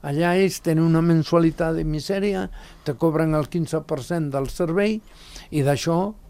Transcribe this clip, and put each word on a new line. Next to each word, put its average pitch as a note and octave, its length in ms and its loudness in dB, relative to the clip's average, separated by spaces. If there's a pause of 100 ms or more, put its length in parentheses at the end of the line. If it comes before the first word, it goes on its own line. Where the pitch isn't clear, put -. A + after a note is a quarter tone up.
Allà D#3+ 320 0
ells F#3+ 320 2
tenen D#3+ 160 4
una E3 180 4
mensualitat E3 760 2
de D#3+ 80 -2
misèria, F#3+ 640 -2 (340)
te D3 160 -4
cobren D#3+ 400 2
el D3 100 -2
quinze D#3+ 380 -4
per C#3+ 160 -6
cent D#3 320 -4
del C3+ 160 -2
servei G3+ 480 -2 (520)
i D3 120 0
d'això E3 480 0 (200)